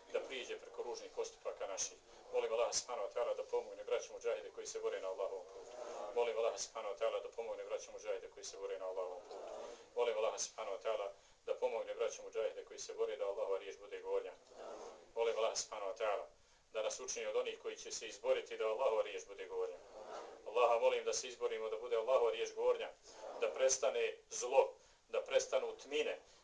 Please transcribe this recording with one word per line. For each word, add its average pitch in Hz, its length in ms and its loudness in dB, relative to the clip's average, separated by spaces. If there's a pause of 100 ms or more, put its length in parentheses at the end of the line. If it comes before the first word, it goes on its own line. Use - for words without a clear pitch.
(120)
da 113 80 2
priđe 120 380 -4
preko - 240 -8
ružnih 110 320 -8
postupaka - 520 -4
naših. - 320 -4 (340)
Molim 117 200 2
Allaha 113 200 4
subhanahu 110 360 -2
wa - 60 -10
ta'ala 120 220 2
da - 80 -2
pomogne 104 400 -2
braću 117 280 0
muđahide 107 380 -2
koji 110 160 -8
se 110 140 -6
bore 107 200 0
na 95 80 -4
Allahovom 95 440 -2
putu. - 180 -12 (440)
Molim 117 240 4
Allaha 110 200 4
subhanahu 104 360 -4
wa - 40 -8
ta'ala 107 240 2
da 98 60 -8
pomogne 107 360 -6
braću 101 280 -4
muđahide 98 380 -4
koji 101 140 -14
se - 120 -8
bore 98 220 -4
na 95 80 -4
Allahovom 92 420 -4
putu. 98 80 -10 (600)
Molim 117 200 4
Allaha 107 220 2
subhanahu 107 380 -4
wa - 60 -10
ta'ala 104 280 0 (360)
da - 80 0
pomogne 110 400 0
braću 107 280 0
muđahide 107 420 -2
koji - 140 -14
se - 160 -8
bore 110 220 0
da 101 100 0
Allahova 98 320 0
riječ 98 200 -10
bude 98 220 -10
gornja. 95 320 0 (840)
Molim 113 240 2
Allaha 110 180 4
subhanahu 98 360 -4
wa - 60 -10
ta'ala 107 260 2 (480)
da 110 100 0
nas - 180 0
učini 117 260 -4
od 107 100 0
onih 120 260 0
koji 110 140 -4
će - 140 -10
se - 180 -6
izboriti 117 480 0
da 110 100 2
Allahova 110 360 4
riječ - 240 -6
bude 98 200 -10
gornja. 92 300 -2 (720)
Allaha 117 320 6
molim 123 260 4
da 113 80 2
se 127 160 -2
izborimo 113 400 -2
da 110 80 -2
bude 117 200 0
Allahova 113 340 6
riječ 107 240 -2
gornja, 113 340 4 (520)
da 110 100 4
prestane 117 680 4 (140)
zlo, - 420 4 (360)
da - 120 0
prestanu 120 560 2
tmine, - 420 0 (240)